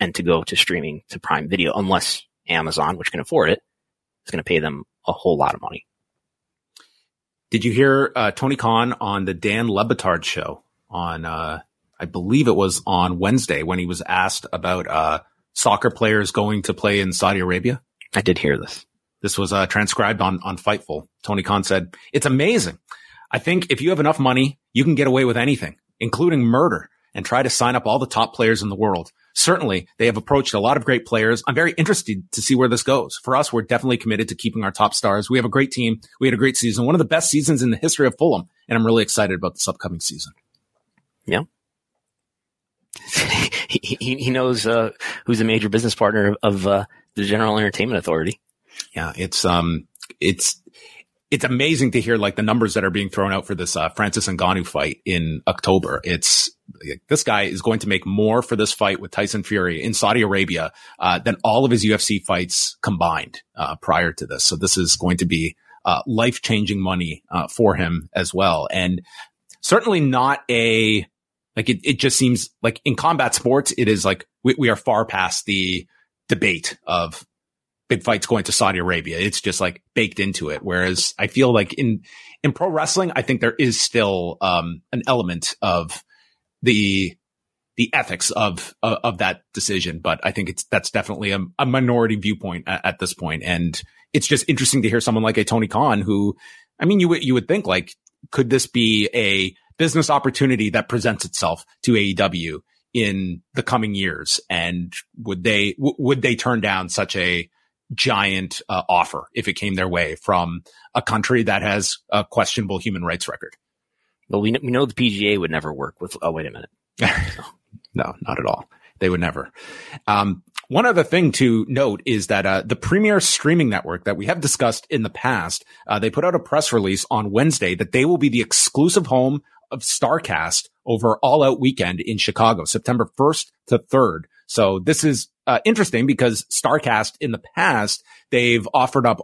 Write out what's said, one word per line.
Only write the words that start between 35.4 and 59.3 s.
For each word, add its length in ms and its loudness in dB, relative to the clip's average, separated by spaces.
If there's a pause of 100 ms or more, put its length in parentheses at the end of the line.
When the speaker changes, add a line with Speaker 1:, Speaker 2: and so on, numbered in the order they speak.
Speaker 2:
a 40 -2
great 240 0
team. 280 -2 (200)
We 80 2
had 60 2
a 20 0
great 200 2
season, 300 0
one 80 4
of 60 4
the 40 2
best 260 0
seasons 320 2
in 80 2
the 60 0
history 300 0
of 120 0
Fulham, 300 2 (200)
and 80 2
I'm 100 4
really 160 6
excited 320 0
about 200 -4
this 120 -6
upcoming 340 -6
season." 340 -8 (880)
Speaker 1:
Yeah. 180 -2 (1500)
<laughs> 540 -2 (160)
He, 320 -4
he, 180 -4
he 140 -2
knows, 380 0
uh, 220 0 (340)
who's 160 2
a 40 2
major 240 2
business 280 0
partner 480 2
of, 220 2
uh, 180 4 (320)
the 80 -2
General 340 0
Entertainment 400 0
Authority. 420 -2 (540)
Speaker 2:
Yeah, 220 -6
it's, 280 -4
um, 440 0 (320)
it's, 420 -2 (680)
it's 140 -2
amazing 480 0
to 80 0
hear, 160 0
like, 200 -2
the 60 -2
numbers 320 2
that 100 0
are 60 2
being 180 -2
thrown 240 0
out 140 -2
for 100 -6
this, 180 -4
uh, 140 0
Francis 400 -2
Ngannou 360 2
fight 400 -4
in 440 -2
October. 560 0
It's, 460 0 (580)
this 160 0
guy 200 0
is 180 -4
going 180 0
to 80 -8
make 180 -2
more 360 2
for 120 -4
this 180 2
fight 280 0
with 100 -14
Tyson 320 -2